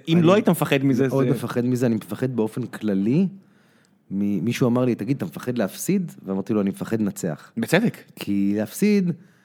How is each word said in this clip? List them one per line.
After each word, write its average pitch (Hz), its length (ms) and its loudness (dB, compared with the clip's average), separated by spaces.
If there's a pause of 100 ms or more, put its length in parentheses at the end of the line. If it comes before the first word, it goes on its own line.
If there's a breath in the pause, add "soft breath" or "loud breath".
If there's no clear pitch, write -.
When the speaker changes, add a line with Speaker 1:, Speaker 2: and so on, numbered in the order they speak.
Speaker 1:
אם 165 100 4
Speaker 2:
אני 175 80 6
Speaker 1:
לא 175 80 8
היית 214 160 4
מפחד 143 360 2
מזה, 135 220 2
Speaker 2:
מאוד 127 180 2
Speaker 1:
זה 123 60 2
Speaker 2:
מפחד 120 340 -2
מזה, 123 200 2
אני 117 100 4
מפחד 123 400 -4
באופן 113 300 -2
כללי, 107 600 0 (840 soft breath)
מ-, 101 340 -2
מישהו 120 220 2
אמר 123 180 2
לי, 120 100 0
"תגיד, 120 220 -4
אתה - 80 -6
מפחד 123 320 -8
להפסיד?" 165 540 -2 (140)
ואמרתי 95 280 -4
לו, 107 80 2
"אני 98 80 0
מפחד 98 320 -4
לנצח." 95 560 -6
Speaker 1:
בצדק. 160 400 0 (180)
Speaker 2:
כי 101 420 -2
להפסיד, 190 540 0 (340 soft breath)